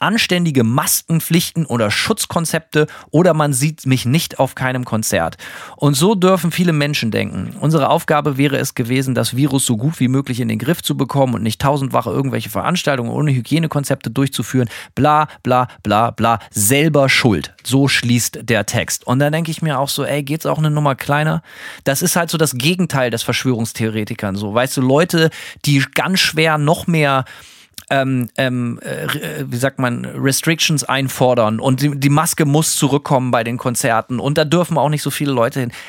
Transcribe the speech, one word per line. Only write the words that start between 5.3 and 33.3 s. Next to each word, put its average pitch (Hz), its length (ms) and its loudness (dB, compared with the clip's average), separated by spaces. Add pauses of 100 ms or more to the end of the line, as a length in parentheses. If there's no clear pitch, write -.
Und 147 180 2
so 180 220 4
dürfen 185 360 2
viele 175 220 2
Menschen 143 380 0
denken. 107 480 -4
Unsere 147 300 2
Aufgabe 147 480 2
wäre 139 200 2
es 123 160 -4
gewesen, 131 400 -2
das 120 220 -2
Virus 135 320 2
so 117 100 0
gut 139 220 -2
wie 123 80 2
möglich 131 320 -2
in 123 80 -2
den 110 100 -2
Griff 131 240 -2
zu 143 160 -4
bekommen 131 380 2
und - 80 -4
nicht 113 180 -2
tausendfache 131 480 2
irgendwelche 123 400 -2
Veranstaltungen 127 640 -2
ohne 139 200 0
Hygienekonzepte 139 800 -2
durchzuführen. 127 600 -2 (260)
Bla, 151 320 2 (160)
bla, 127 240 2 (160)
bla, 107 280 2
bla. 113 280 0 (100)
Selber 139 600 2
schuld.“ 98 440 0 (100)
So 139 240 2
schließt 120 560 0
der 110 220 0
Text. - 400 -4
Und 123 140 0
da 143 100 4
denke 160 220 -2
ich - 100 -6
mir 151 180 -2
auch 135 100 -2
so, 143 140 -4
ey, 139 200 -2
geht's 143 220 -6
auch 147 140 -2
eine 156 120 2
Nummer 147 240 0
kleiner? 156 460 -2 (420)
Das 139 180 0
ist 180 140 0
halt 170 140 0
so 165 80 -4
das 156 200 2
Gegenteil 143 520 0
des 113 140 -4
Verschwörungstheoretikern. 110 1120 -2
So, 101 180 -6
weißt 123 240 2
du, 123 40 0
Leute, 160 480 4 (360)
die 139 180 2 (100)
ganz 175 260 0
schwer 156 380 2
noch 147 300 0
mehr, 143 380 2 (640)
ähm, 131 480 0
ähm, 123 440 -2
äh, - 80 -12 (160)
re-, 147 160 -6
äh, 143 300 -8
wie 123 60 -4
sagt 131 220 -2
man, 123 260 -2
Restrictions 135 800 0
einfordern 123 760 2
und 131 220 0
die, 147 180 2
die 139 100 2
Maske 160 360 2
muss 147 300 2
zurückkommen 135 540 0
bei 120 140 2